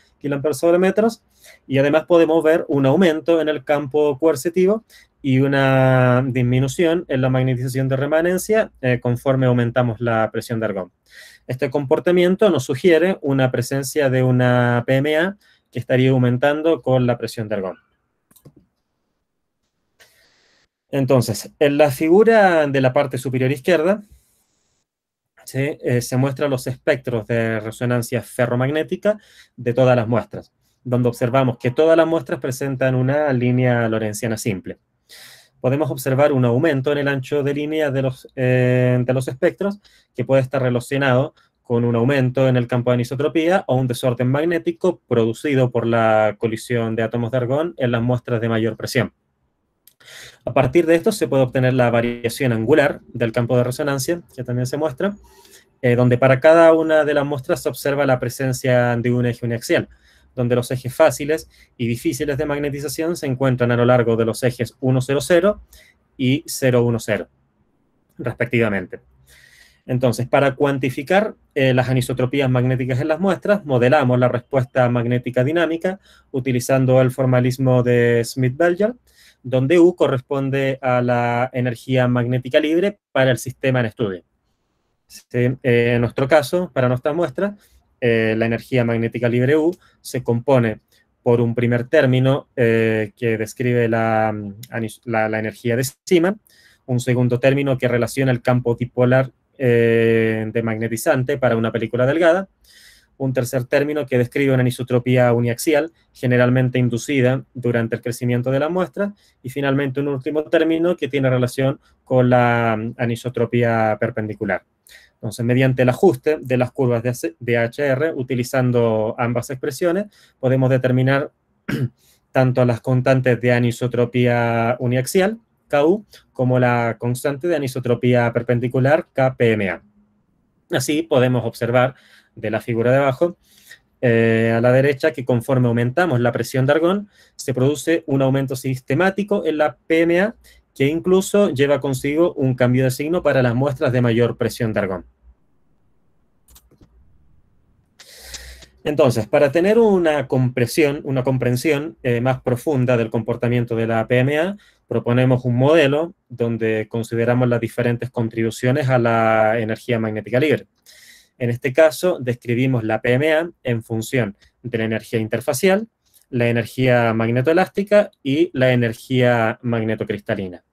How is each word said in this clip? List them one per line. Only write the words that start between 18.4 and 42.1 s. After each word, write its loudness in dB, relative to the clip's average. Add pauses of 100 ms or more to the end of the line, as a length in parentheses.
Entonces, 0
en 2
la 4
figura 4
de 0
la 2
parte 0
superior -2
izquierda, 0 (1400)
¿sí? -4
Eh, 0
se -4
muestran 0
los -4
espectros -4
de -2
resonancia -4
ferromagnética -2 (380)
de -6
todas 4
las 0
muestras, -6 (320)
donde 0
observamos 0
que -2
todas 4
las 4
muestras -4
presentan -4
una 0
línea 2
lorentziana -4
simple. -6 (800)
Podemos 0
observar 0
un 2
aumento 0
en 0
el -2
ancho -2
de -2
línea -2
de -2
los, -6
eh, 2
de 0
los -2
espectros, -2 (360)
que -6
puede 2
estar -4
relacionado 0 (280)
con -2
un 0
aumento 2